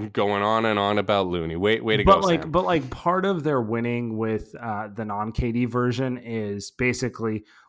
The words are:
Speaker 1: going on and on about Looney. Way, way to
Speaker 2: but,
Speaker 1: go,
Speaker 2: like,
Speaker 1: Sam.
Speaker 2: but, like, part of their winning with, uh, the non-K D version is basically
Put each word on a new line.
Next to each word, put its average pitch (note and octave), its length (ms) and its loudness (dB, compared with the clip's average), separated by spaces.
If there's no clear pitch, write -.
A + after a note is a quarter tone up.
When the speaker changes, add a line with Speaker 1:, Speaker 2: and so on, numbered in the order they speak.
Speaker 1:
going G2+ 280 2
on A2 220 4
and G#2+ 160 2
on G2+ 180 2
about G2+ 300 2
Looney. E2 300 -2
Way, G#2 240 2
way A2 160 2
to G#2 80 0
Speaker 2:
but, F#3+ 160 8
Speaker 1:
go, G3 60 2
Speaker 2:
like, E3 160 2
Speaker 1:
Sam. D#3+ 80 -8
Speaker 2:
but, F3+ 120 2
like, D#3+ 260 0
part F3+ 360 -2
of F#3 180 -2
their C#3+ 180 2
winning A#2 560 -2
with, A2 380 -4
uh, G#2+ 320 -8
the G#2 160 -10
non-K G#2+ 480 -4
D A#2+ 140 2
version B2 520 0
is G#2+ 540 -6
basically A2+ 720 -2